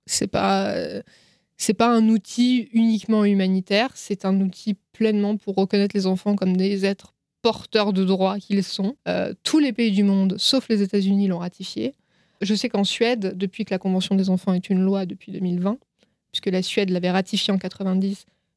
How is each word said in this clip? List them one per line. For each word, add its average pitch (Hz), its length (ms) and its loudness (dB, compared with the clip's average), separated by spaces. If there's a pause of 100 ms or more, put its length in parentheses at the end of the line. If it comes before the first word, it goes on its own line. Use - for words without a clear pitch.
C'est - 200 -2
pas, 196 440 0
euh, - 320 -6 (560)
c'est - 160 -2
pas 233 200 2
un 220 140 4
outil 240 640 0
uniquement 220 520 2
humanitaire, 196 720 2
c'est - 300 -8
un 190 160 2
outil 196 360 -4 (160)
pleinement 214 440 0
pour 196 200 -6
reconnaître 202 400 2
les 190 100 0
enfants 190 300 0
comme 185 200 0
des 190 300 0
êtres - 280 -4 (280)
porteurs 214 500 0
de 190 120 2
droits 190 340 0
qu'ils 196 260 -2
sont. 202 320 -4 (120)
Euh, 180 240 -2 (120)
tous 311 160 2
les 269 120 2
pays 226 200 0
du 202 100 4
monde, 196 360 2
sauf - 300 0
les 208 140 2
États-Unis, 196 460 2
l'ont 170 100 -2
ratifié. 196 560 -8 (480)
Je 208 120 0
sais 240 140 -2
qu'en 202 160 0
Suède, 220 520 0
depuis 196 280 -6
que - 80 -8
la 185 60 -2
Convention 185 360 -2
des 190 160 2
enfants 185 220 0
est 180 160 -2
une 185 140 2
loi 196 240 0
depuis 185 260 -12
deux 180 60 -8
mille 180 220 -2
vingt, 202 180 -2 (540)
puisque - 140 -8
la 185 160 0
Suède 196 280 -2
l'avait 180 220 0
ratifiée 190 400 -2
en 196 60 2
quatre-vingt-dix, 190 680 -4 (300)